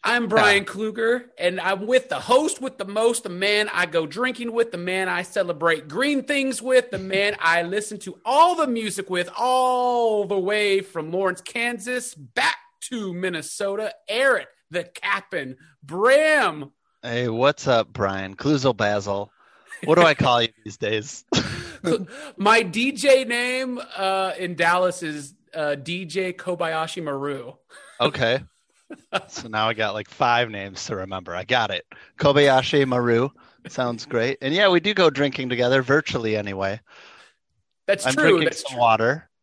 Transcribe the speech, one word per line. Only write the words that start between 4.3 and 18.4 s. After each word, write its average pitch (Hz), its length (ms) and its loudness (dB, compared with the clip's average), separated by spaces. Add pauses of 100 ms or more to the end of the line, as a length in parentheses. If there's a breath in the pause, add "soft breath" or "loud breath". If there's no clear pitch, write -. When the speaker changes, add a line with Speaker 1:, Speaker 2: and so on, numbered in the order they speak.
Speaker 1:
with, 233 200 0
the 175 40 -10
man 185 320 -2
I 180 140 -4
celebrate 165 680 -2
green 262 360 -2
things 269 360 -2
with, 247 300 2
the 190 80 -8
man 190 420 -2
I 165 220 2
listen 202 380 -6
to - 260 -14
all 330 300 6
the 311 100 2
music 214 420 -4
with, 180 260 -2
all 247 920 2
the 196 120 -2
way 196 440 0
from 160 280 -8
Lawrence, 180 300 -2
Kansas, 240 760 -6
back 196 440 -4 (320)
to 202 240 -6
Minnesota, 190 800 -6 (120)
Eric 226 420 0 (220)
the 170 140 -4
Cap'n 180 720 -6 (260 soft breath)
Bram. 202 920 2 (300)
Speaker 2:
Hey, 120 280 -2
what's 127 360 2
up, 117 240 2
Brian? 95 460 -4
Cluzel 135 400 2